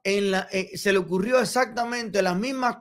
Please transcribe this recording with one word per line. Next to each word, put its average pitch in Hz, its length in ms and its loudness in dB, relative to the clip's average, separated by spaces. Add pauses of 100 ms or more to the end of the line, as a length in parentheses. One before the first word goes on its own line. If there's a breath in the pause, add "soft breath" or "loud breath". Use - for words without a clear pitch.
en 202 260 0
la, 190 220 -2
eh, 185 240 -4
se 202 160 0
le 196 60 4
ocurrió 185 420 2
exactamente 233 840 0
las 180 140 2
mismas 247 440 -2